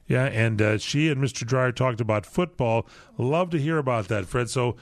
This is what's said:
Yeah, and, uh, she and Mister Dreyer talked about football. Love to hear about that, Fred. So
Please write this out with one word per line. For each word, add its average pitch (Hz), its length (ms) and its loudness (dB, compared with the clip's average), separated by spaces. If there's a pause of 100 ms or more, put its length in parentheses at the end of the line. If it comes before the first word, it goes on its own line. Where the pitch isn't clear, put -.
Yeah, 127 180 2
and, 113 360 0
uh, 107 180 2
she 147 300 0
and 139 120 0
Mister 135 240 -4
Dreyer 127 280 0
talked 120 280 0
about 107 260 0
football. 120 600 0 (300)
Love 156 340 0
to 165 80 0
hear 156 200 0
about 123 300 0
that, 101 180 -2
Fred. 123 240 -2
So 123 320 0